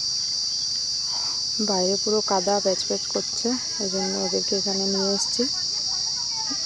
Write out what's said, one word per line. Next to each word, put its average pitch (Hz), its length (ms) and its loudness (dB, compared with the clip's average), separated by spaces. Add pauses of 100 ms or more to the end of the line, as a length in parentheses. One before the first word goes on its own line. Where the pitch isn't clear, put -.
(1700)
বাইরে 190 340 2
পুরো 214 160 2 (100)
কাদা 196 340 4
প্যাচ 190 240 2
প্যাচ 202 160 -2 (100)
করছে, - 340 0 (360)
এই 190 100 -2
জন্য 190 200 0 (120)
ওদেরকে 190 340 0
এখানে 196 240 0 (100)
নিয়ে 196 240 2
এসেছি। - 260 0 (1200)